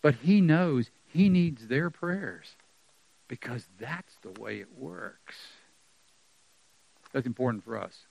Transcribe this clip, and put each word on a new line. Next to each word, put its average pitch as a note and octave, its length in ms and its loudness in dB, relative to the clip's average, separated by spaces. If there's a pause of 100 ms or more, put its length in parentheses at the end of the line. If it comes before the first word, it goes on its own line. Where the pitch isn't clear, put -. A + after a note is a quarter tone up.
but C#3+ 140 4
he F#3+ 260 4
knows D#3+ 480 4 (180)
he F#3+ 220 4
needs D#3+ 380 2
their D3 220 -2
prayers F3 640 -8 (720)
because B2 400 -12 (120)
that's D#3 420 -12
the F#2+ 100 -18 (100)
way G#2+ 160 -10
it G2+ 200 -16
works. D3+ 580 -14 (1800)
That's B2+ 160 -4
important A#2 360 -4
for A2+ 140 -10
us. - 340 -12